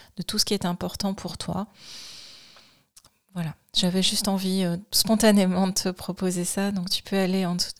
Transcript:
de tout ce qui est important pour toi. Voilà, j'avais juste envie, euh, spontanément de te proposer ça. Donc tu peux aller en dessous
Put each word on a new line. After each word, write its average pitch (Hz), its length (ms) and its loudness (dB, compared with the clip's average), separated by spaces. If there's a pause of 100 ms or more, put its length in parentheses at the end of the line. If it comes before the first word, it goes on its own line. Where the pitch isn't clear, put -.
(160)
de 180 60 -6
tout 214 160 -4
ce - 60 2
qui 208 100 0
est 202 100 -2
important 180 500 -4
pour 170 240 -10
toi. 180 280 -6 (1700)
Voilà, 160 200 -6 (200)
j'avais 185 280 2
juste 208 260 0
envie, 190 360 2
euh, 175 140 0 (120)
spontanément 202 800 4
de 185 40 0
te - 180 -2
proposer 180 540 -2
ça. 196 280 -2
Donc 185 160 -2
tu - 140 -2
peux 196 160 -2
aller 190 260 2
en 175 100 0
dessous - 260 -2